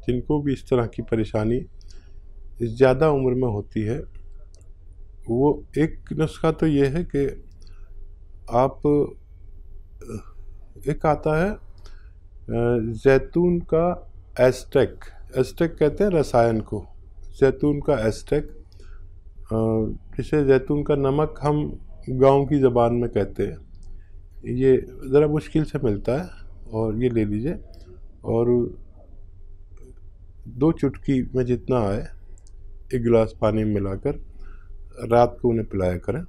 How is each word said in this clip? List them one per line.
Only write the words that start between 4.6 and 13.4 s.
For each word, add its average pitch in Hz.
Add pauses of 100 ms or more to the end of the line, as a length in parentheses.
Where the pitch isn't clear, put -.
वो 131 (140)
एक 160
नुस्खा 156
तो 156
ये 139
है 165 (120)
कि - (1040)
आप, 123 (2000)
एक 147
आता 156
है, 202
अ, 214 (1200)
जैतून 135